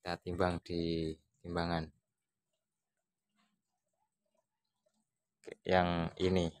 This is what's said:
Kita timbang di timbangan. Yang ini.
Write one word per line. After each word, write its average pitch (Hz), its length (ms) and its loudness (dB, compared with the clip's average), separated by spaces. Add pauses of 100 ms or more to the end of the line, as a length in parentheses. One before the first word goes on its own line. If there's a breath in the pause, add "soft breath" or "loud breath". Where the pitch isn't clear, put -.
Kita 87 180 -4
timbang 87 400 0
di 82 540 -2 (260)
timbangan. 85 460 -2 (3750)
Yang 90 260 4 (300)
ini. 92 280 2 (140)